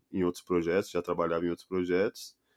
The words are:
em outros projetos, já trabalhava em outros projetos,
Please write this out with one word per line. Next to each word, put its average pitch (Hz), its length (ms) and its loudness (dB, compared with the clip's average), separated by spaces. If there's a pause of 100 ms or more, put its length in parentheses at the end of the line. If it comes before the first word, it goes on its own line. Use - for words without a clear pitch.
(120)
em 95 120 0
outros 87 200 0
projetos, 87 480 0
já 87 100 -2
trabalhava 85 440 0
em 87 40 2
outros - 180 -6
projetos, 92 680 0 (220)